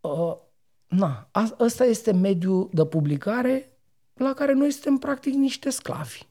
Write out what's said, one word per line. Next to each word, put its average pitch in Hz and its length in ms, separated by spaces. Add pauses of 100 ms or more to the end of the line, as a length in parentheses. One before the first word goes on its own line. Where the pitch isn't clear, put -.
Uh, 160 360 (520)
na, 170 420
a, 220 300
ăsta 233 240
este 220 280
mediul 185 600
de 160 120
publicare 202 920 (360)
la 269 200
care 285 200
noi 285 160
suntem 277 260
practic 277 380
niște 269 360
sclavi. - 600